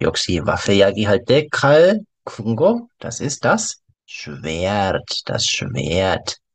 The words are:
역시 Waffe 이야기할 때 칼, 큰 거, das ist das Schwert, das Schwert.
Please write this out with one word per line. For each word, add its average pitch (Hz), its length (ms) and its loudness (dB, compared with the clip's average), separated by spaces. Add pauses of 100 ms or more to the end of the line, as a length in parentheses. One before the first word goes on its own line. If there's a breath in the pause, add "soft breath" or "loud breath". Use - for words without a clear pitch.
역시 - 420 -2
Waffe 90 300 0
이야기할 101 500 4
때 147 260 2
칼, 170 500 4 (260)
큰 113 300 -4
거, 226 320 0 (120)
das - 200 -10
ist - 260 -4
das 214 340 0 (240)
Schwert, 87 1200 -4
das - 220 -4
Schwert. - 880 -2 (180)